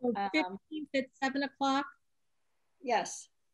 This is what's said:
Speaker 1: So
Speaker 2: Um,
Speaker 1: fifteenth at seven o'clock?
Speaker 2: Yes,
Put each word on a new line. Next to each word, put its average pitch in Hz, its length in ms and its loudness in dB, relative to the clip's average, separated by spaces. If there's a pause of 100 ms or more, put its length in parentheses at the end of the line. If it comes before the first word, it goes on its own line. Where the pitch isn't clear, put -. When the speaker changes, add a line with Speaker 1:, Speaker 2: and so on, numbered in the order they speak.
Speaker 1:
So 240 140 2
Speaker 2:
Um, 202 160 0
Speaker 1:
fifteenth 302 640 -2
at 262 100 2 (180)
seven 269 200 0
o'clock? 269 420 2 (1000)
Speaker 2:
Yes, - 460 -2 (260)